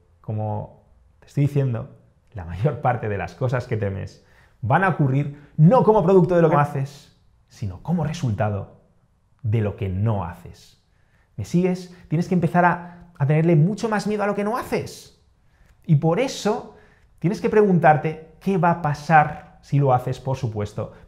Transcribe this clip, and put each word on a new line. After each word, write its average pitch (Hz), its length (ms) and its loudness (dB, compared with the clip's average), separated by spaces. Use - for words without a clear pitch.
como 107 640 -8
te - 80 -20
estoy 143 180 0
diciendo, 127 500 -4
la 92 100 -12
mayor 87 380 -4
parte 117 260 -2
de 101 80 -4
las 90 180 -8
cosas 123 320 -4
que 107 120 -4
temes 98 480 -8
van 151 240 0
a 190 60 2
ocurrir 143 500 -2
no 185 280 6
como 214 180 4
producto 185 340 4
de 170 60 4
lo 160 80 6
que 156 60 2
haces, - 600 -4
sino - 340 -12
como 160 220 -4
resultado 107 760 -4
de 107 200 0
lo 101 140 -4
que 98 120 -6
no 98 360 -2
haces. - 600 -18
¿Me 104 100 -8
sigues? 180 500 -2
Tienes 170 200 -2
que 185 60 0
empezar 175 320 2
a, - 500 -4
a 135 100 0
tenerle 160 300 4
mucho 202 320 2
más 208 180 -2
miedo 208 160 -2
a 202 40 -2
lo 202 80 -2
que 202 100 -4
no 220 140 -2
haces. - 680 -10
Y 160 100 4
por 165 240 0
eso 247 560 -4
tienes 190 200 -2
que 233 80 -2
preguntarte 170 920 2
qué 190 180 -2
va 170 120 2
a 170 120 -2
pasar - 800 0
si - 160 -2
lo 135 160 2
haces, 127 260 -4
por 131 160 -6
supuesto, 107 560 -8